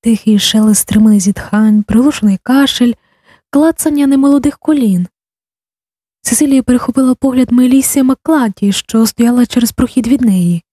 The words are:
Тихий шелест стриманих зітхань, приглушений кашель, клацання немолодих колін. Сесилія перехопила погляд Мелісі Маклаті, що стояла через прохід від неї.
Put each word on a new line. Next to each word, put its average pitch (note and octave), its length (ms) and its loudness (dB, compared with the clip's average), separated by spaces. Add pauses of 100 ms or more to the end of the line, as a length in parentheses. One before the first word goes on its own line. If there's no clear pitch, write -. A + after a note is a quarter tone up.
Тихий A3 380 0
шелест G#3+ 420 0
стриманих G#3+ 400 2
зітхань, G#3 640 0
приглушений G#3+ 600 0
кашель, B3+ 500 0 (580)
клацання D4 560 0
немолодих C#4 520 0
колін. G#3+ 480 -2 (1160)
Сесилія C4+ 400 0
перехопила B3+ 520 0
погляд B3+ 380 -2
Мелісі B3+ 500 2
Маклаті, B3+ 680 -2
що A3+ 340 -2
стояла A#3+ 400 0
через A#3+ 260 -2
прохід A#3+ 340 -4
від A#3+ 140 0
неї. F3+ 420 0 (100)